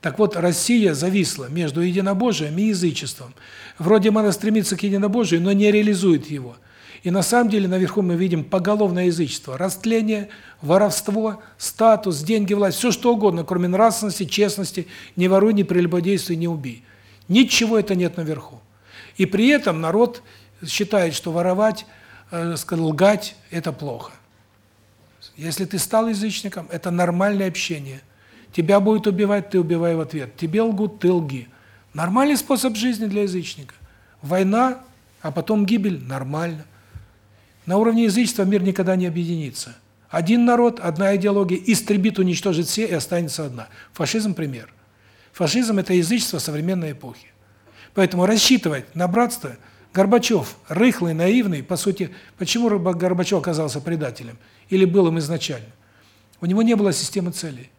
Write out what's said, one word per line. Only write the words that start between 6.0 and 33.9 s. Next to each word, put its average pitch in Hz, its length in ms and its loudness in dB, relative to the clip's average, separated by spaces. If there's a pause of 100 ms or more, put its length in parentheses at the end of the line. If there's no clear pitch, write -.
его. 127 240 -10 (460)
И 175 100 -4
на 190 100 2
самом 233 300 2
деле 202 160 0
наверху 185 340 0
мы 175 140 0
видим 170 280 0
поголовное 190 640 0
язычество, 156 520 -2
растление, 208 720 -2 (320)
воровство, 202 800 0 (140)
статус, 214 640 2
деньги, 202 320 0
власть, 202 240 0
всё 247 140 0
что 240 220 2
угодно, 196 300 2
кроме 180 240 -2
нравственности, 202 580 0
честности, 190 640 -2 (280)
не 180 120 2
воруй, 196 260 6
не 202 100 2
прелюбодействуй, 175 720 0
не 170 120 -4
убей. 131 360 -8 (440)
Ничего 226 500 4
это 208 180 0
нет 175 220 -2
наверху. 156 420 -8 (580)
И 190 80 2
при 196 240 2
этом 226 320 2
народ 208 420 0 (420)
считает, 190 480 0
что - 180 -8
воровать, 185 540 0 (460)
э, 170 260 -6
ск-, - 180 -6
лгать — 165 600 2 (160)
это 165 200 -6
плохо. 131 420 -10 (1200)
Если 165 300 -6
ты 190 120 -6
стал 220 320 0
язычником, 202 600 -6
это 175 200 -6
нормальное 185 560 0
общение. 139 540 -8 (500)
Тебя 185 280 4
будут 214 260 2
убивать, 202 460 0
ты 190 80 2
убивай 170 360 0
в 165 40 -2
ответ. 139 380 -8
Тебе 170 240 -2
лгут, 214 380 -2
ты 180 120 4
лги. 139 380 -2 (440)
Нормальный 233 440 2
способ 254 400 -2
жизни 226 280 -2
для 202 180 -2
язычника. 180 520 -8 (460)